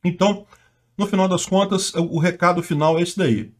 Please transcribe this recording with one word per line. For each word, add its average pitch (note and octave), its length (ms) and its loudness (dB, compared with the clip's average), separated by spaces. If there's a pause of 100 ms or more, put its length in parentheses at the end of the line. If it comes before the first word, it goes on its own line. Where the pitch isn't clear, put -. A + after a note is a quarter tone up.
Então, F#3 420 0 (520)
no G3 100 -2
final F#3+ 220 2
das F3+ 160 -2
contas, G3 480 0
o, E3 220 -2
o D#3+ 40 0
recado F3 420 2
final D#3+ 380 0
é - 20 2
esse F3 160 -4
daí. B2 420 0